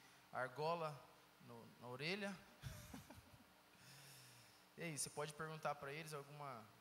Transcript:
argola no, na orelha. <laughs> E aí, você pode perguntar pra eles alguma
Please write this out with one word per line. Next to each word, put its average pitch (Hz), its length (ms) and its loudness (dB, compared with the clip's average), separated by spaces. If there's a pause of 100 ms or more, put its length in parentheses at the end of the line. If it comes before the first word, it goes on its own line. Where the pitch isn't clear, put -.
(320)
argola 151 580 6 (520)
no, 117 260 -8 (120)
na 117 80 -4
orelha. 180 480 4 (260)
<laughs> - 520 -4 (1600)
E - 60 -2
aí, 165 160 4
você 131 100 6
pode 151 260 2
perguntar 156 420 4
pra 139 180 0
eles 156 220 0
alguma 139 520 -2 (140)